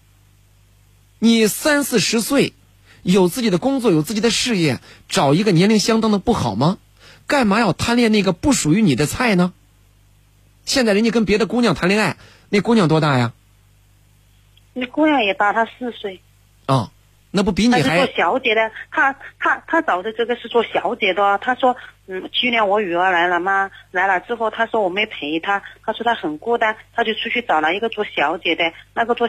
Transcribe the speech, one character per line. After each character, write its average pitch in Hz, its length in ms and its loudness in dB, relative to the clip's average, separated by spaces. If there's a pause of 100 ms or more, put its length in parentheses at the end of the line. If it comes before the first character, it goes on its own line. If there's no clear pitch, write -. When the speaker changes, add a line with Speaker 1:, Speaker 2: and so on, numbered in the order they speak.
(1200)
Speaker 1:
你 226 260 4
三 285 380 0
四 - 160 0
十 220 200 0
岁， 226 340 0 (500)
有 180 240 4
自 240 160 -4
己 220 80 0
的 170 80 0
工 269 200 0
作， 220 120 0
有 156 100 2
自 202 140 -6
己 208 60 -2
的 233 100 2
事 240 260 -2
业， 143 220 0 (280)
找 143 280 2
一 202 80 0
个 208 80 2
年 180 180 4
龄 220 80 4
相 220 240 2
当 220 100 0
的 202 60 2
不 214 160 0
好 107 220 -2
吗？ 151 240 0 (480)
干 269 200 2
嘛 202 120 2
要 202 140 2
贪 240 240 0
恋 233 140 4
那 214 100 4
个 185 120 0
不 277 200 0
属 156 220 2
于 220 80 4
你 147 120 4
的 147 120 0
菜 240 260 -2
呢？ 180 180 2 (1120)
现 254 200 0
在 208 80 4
人 208 100 2
家 233 60 2
跟 220 160 2
别 202 140 0
的 220 80 0
姑 226 140 -2
娘 208 120 2
谈 175 160 0
恋 208 100 2
爱， 190 180 -2 (320)
那 202 120 2
姑 233 140 0
娘 196 120 4
多 156 140 2
大 147 160 2
呀？ 120 160 0 (1400)
Speaker 2:
那 254 120 -6
姑 294 220 0
娘 277 160 2
也 196 100 0
大 208 180 0
他 226 140 0
四 240 260 -10
岁。 196 300 -12 (460)
Speaker 1:
哦， 127 240 0 (400)
那 202 100 0
不 202 100 0
比 196 160 0
你 240 60 4
还 170 80 2
Speaker 2:
她 262 140 0
是 262 100 2
做 - 100 -8
小 185 220 0
姐 233 160 -2
的， 220 180 0 (200)
她， 277 220 0 (260)
她， - 280 -2
她 330 140 0
找 185 220 -2
的 220 100 -6
这 226 140 -4
个 240 80 -2
是 240 120 -12
做 226 160 2
小 - 320 -4
姐 185 200 -2
的 202 80 2
哦。 202 180 2
她 233 140 -2
说， 247 200 2 (300)
嗯， 185 260 -10
去 247 200 -2
年 214 180 0
我 208 100 2
女 180 140 -2
儿 180 180 2
来 175 160 2
了 175 120 0
嘛， 196 320 -2 (180)
来 185 160 0
了 190 140 0
之 233 160 -6
后， 220 160 -2
她 226 160 -2
说 220 140 -2
我 185 80 0
没 208 180 -2
陪 156 320 -6
她， 202 240 -4 (200)
她 220 100 -6
说 226 100 -10
她 233 100 0
很 151 240 -6
孤 233 220 -2
单， 220 160 0 (180)
她 233 100 -2
就 214 120 -2
出 233 140 -8
去 240 120 -4
找 160 180 0
了 160 140 0
一 202 60 -4
个 220 100 -4
做 208 160 -6
小 160 320 -2
姐 170 180 -2
的， 170 160 -2 (220)
那 233 120 -2
个 233 100 -2
做 233 140 -2